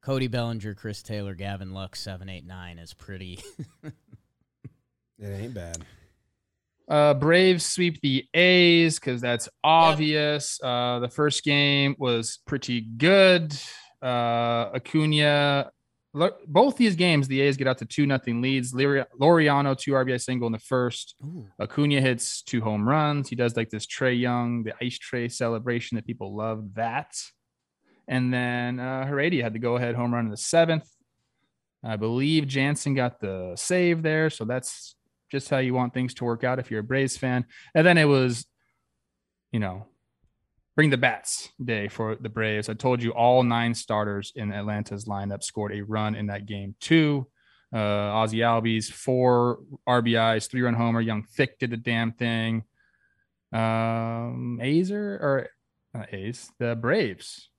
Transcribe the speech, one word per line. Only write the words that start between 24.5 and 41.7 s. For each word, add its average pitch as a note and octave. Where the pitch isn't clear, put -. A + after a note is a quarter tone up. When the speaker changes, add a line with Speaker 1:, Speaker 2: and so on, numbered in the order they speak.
Speaker 3:
the A2
ice B2
tray A#2+
celebration A#2
that A2
people G2+
love. G#2+
That. A#2
And B2+
then, B2
uh, C3
Heredia C#3+
had A2+
the A2+
go-ahead A#2+
home A#2+
run A#2+
in A2
the G#2
seventh. E3
I A2+
believe C3+
Jansen C#3
got B2
the F#2
save F3
there, D#3
so -
that's -
just C#3
how C#3
you C3
want B2+
things B2+
to -
work A#2
out B2+
if B2+
you're A2
a -
Braves C3
fan. B2+
And D#3+
then F3
it D#3
was, B2+
you A#2
know, G2+
bring D3+
the C3+
bats A#2
day A2